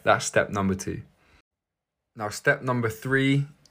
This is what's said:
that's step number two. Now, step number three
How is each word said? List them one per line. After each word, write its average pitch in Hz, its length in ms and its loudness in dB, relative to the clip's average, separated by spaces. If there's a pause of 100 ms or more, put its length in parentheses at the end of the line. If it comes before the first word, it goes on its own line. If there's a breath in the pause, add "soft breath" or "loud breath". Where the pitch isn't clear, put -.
that's 117 220 2
step - 240 0
number 98 240 0
two. - 280 -6 (1120 soft breath)
Now, 107 140 -8
step - 320 0
number 123 280 0
three 135 560 0 (260)